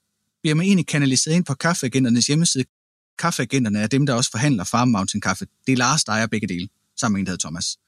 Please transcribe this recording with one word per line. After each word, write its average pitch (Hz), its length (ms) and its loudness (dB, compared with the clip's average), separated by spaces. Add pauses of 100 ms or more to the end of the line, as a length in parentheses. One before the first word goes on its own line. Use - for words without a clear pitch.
(420)
bliver 151 140 0
man 170 100 2
egentlig 190 220 4
kanaliseret 143 480 0
ind 180 100 2
på 143 80 -4
Kaffeagenternes 131 720 0
hjemmeside. 147 360 0 (560)
Kaffeagenterne 127 600 0
er 107 80 0
dem, 139 180 2
der 135 80 0
også - 180 -2
forhandler 117 320 0
Farm 120 240 0
Mountain 101 340 0
Kaffe. 95 260 -4 (200)
Det 131 60 2
er 123 40 2
Lars, 127 260 2
der 107 80 -6
ejer 110 160 0
begge 107 200 -4
dele, 90 200 -6 (320)
sammen 110 140 0
med 98 60 0
en, 95 60 -2
der 92 60 -4
hedder 82 160 -6
Thomas. 82 300 -8 (100)